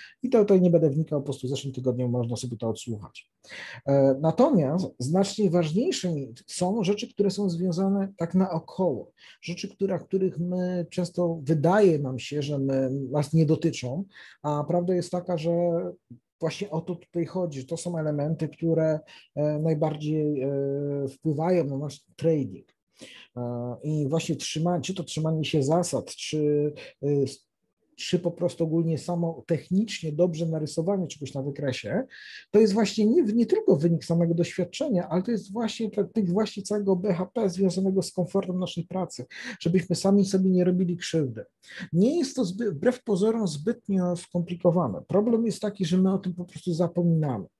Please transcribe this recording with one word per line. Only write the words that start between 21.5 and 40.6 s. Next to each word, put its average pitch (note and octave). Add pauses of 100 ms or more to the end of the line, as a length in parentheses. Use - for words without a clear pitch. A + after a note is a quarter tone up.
na C#3
nasz C#3+ (100)
trading. C#3+ (680)
E, A#2+
i D3+
właśnie D#3
trzyma-, E3
czy F#3+
to F#3
trzymanie D#3
się D3+
zasad, D3+
czy, D3 (300)
e, C#3+ (880)
czy -
po F3
prostu E3+
ogólnie D#3+
samo E3+
technicznie F3
dobrze E3+
narysowanie D#3+
czegoś -
na C#3
wykresie, C#3 (480)
to G#3
jest G#3+
właśnie G#3+
nie, C#4
nie A3+
tylko G4+
wynik E3
samego E3+
doświadczenia, F3
ale F#3
to A#3+
jest G3+
właśnie A3
te-, G3+
tych G3
właśnie G3
całego G3+
B F#3
H F3
P G#3
związanego F#3+
z -
komfortem F#3
naszej F3
pracy, F3+ (340)
żebyśmy E3+
sami G3
sobie F#3+
nie F3+